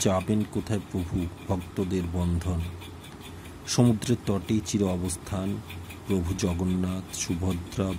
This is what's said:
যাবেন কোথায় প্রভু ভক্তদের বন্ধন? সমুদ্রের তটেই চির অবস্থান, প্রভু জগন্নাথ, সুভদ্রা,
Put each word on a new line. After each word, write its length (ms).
যাবেন 520
কোথায় 280
প্রভু 340
ভক্তদের 540
বন্ধন? 480
সমুদ্রের 500
তটেই 400
চির 180
অবস্থান, 720
প্রভু 320
জগন্নাথ, 800
সুভদ্রা, 840